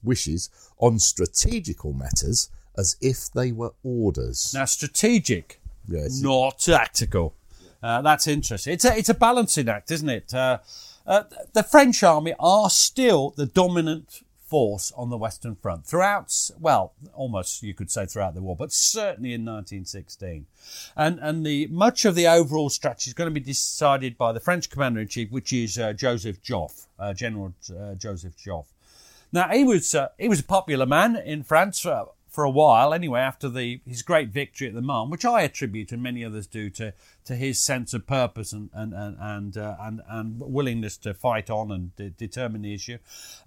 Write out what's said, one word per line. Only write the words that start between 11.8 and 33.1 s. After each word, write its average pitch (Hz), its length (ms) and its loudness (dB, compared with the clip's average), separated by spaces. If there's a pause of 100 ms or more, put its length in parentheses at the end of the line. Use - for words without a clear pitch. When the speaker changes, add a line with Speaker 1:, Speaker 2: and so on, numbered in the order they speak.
Speaker 2:
army 165 360 4
are 196 300 6
still 180 640 4
the 143 160 -4
dominant 165 760 0 (180)
force 110 580 0
on 123 120 -6
the 120 80 -6
Western 110 400 -8
Front 85 300 -8
throughout, - 640 0 (100)
well, 131 320 2 (220)
almost 113 480 -6
you 104 100 -8
could 95 180 -10
say 104 140 -4
throughout 95 300 -6
the 90 80 -10
war, 92 120 -6
but 143 160 -8
certainly 170 600 -2
in 117 120 -6
nineteen 101 420 -10
sixteen. 85 580 -12 (500)
And, 156 260 0
and 156 260 -4
the, 147 220 -2
much 202 360 2
of 190 100 4
the 170 140 4
overall 156 400 4
strategy 131 420 -4
is 123 40 -16
gonna 170 160 -4
be 147 100 -4
decided 131 800 0
by 117 140 2
the 113 80 -6
French 175 280 -2
commander-in-chief, 117 640 -4
which 127 220 -6
is, 117 260 -2
uh, 107 160 -2
Joseph 113 480 -4
Joffre, 92 440 -6 (120)
uh, 101 160 -6
General, 101 400 -8 (200)
uh, 101 200 -12
Joseph 90 420 -12
Joffre. 85 300 -10 (640)
Now, 175 160 0
he 247 160 4
was, 208 300 2
uh, 139 140 0 (100)
he 220 100 -2
was 185 120 4
a - 40 -6
popular 165 400 2
man 180 320 4
in 151 280 -8
France, 180 420 2
uh, 123 180 -2 (240)
for 151 160 0
a 139 60 2
while 139 440 8
anyway, 160 240 -2